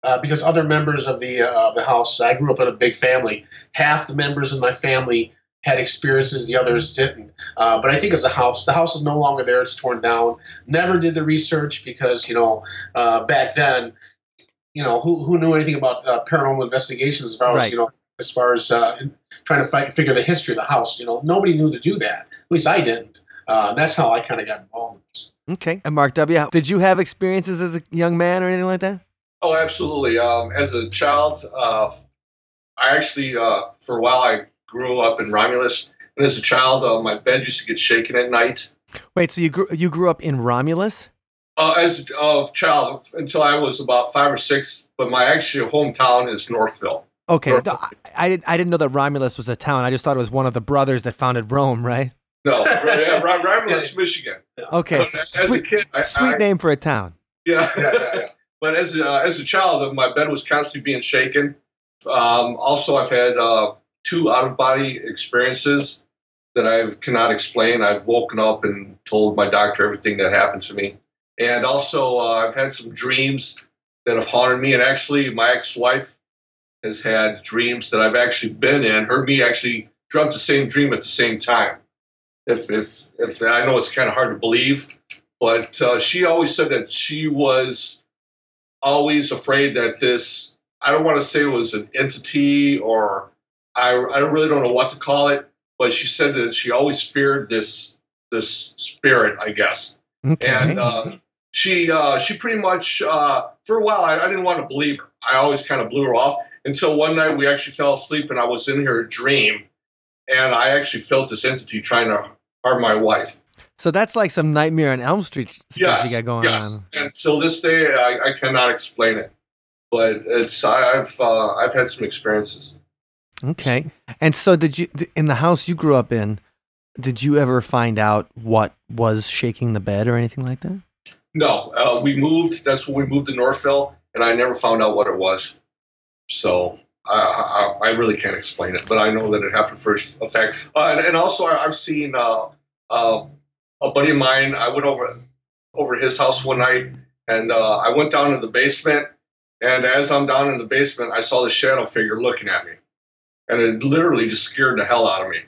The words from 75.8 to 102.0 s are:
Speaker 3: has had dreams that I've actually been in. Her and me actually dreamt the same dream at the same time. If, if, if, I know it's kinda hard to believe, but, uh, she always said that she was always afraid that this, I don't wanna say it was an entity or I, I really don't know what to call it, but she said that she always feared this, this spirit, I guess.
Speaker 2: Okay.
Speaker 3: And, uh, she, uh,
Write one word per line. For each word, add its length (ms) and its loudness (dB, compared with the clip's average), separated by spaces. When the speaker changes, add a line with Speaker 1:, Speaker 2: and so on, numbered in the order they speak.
Speaker 3:
has 160 -8
had 420 -2
dreams 460 -4
that 100 0
I've 160 2
actually 380 0
been 320 2
in. 220 0
Her 100 2
and 80 0
me 180 2
actually 460 -2
dreamt 220 2
the 80 -4
same 280 2
dream 260 0
at 80 -4
the 80 -8
same 280 0
time. 420 0
If, 240 -2
if, 380 -6
if, 240 -4
I 220 2
know 100 4
it's 180 0
kinda 200 0
hard 220 0
to 40 -14
believe, 480 0
but, 400 0
uh, 180 2
she 260 0
always 300 2
said 140 0
that 200 -4
she 380 -4
was 720 0
always 500 2
afraid 460 0
that 220 -2
this, 560 -2
I 100 2
don't 120 2
wanna 180 2
say 200 0
it 40 4
was 280 -2
an 220 -8
entity 800 0
or 540 -2
I, 180 2
I 260 0
really 300 2
don't 140 2
know 100 0
what 180 2
to 60 -16
call 320 0
it, 200 -2
but 120 2
she 160 -2
said 280 0
that 180 -2
she 180 -4
always 300 0
feared 480 -2
this, 480 -6
this 460 -4
spirit, 640 2
I 100 -6
guess. 480 -4
Speaker 2:
Okay. 220 0
Speaker 3:
And, 320 0
uh, 360 -2
she, 400 0
uh, 260 2